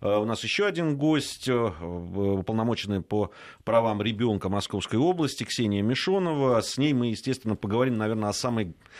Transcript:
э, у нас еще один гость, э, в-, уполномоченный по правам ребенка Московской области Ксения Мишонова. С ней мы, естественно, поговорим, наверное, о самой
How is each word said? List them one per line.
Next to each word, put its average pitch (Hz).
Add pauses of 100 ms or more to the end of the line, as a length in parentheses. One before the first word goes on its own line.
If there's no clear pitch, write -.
э, 101
у 104
нас 113
еще 113
один 165
гость, 147
э, 127
в-, 92
уполномоченный 110
по 104 (320)
правам 110
ребенка 107
Московской 101
области 165
Ксения 101
Мишонова. 139
С -
ней 131
мы, 120
естественно, 110
поговорим, 117
наверное, 107
о 104
самой 113 (240)